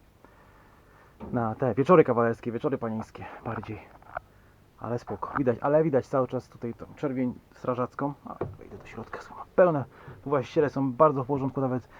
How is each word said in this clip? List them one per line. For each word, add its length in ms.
Na 220
te 200
wieczory 300
kawalerskie, 480
wieczory 260
panieńskie 460
bardziej. 360
Ale 200
spoko. 400
Widać, 200
ale 260
widać 220
cały 220
czas 200
tutaj 260
tą 200
czerwień 400
strażacką. 640
A, 200
wejdę 200
do 80
środka, 340
są 140
pełne. 300
Właściciele 440
są 220
bardzo 320
w 20
porządku, 340
nawet, 280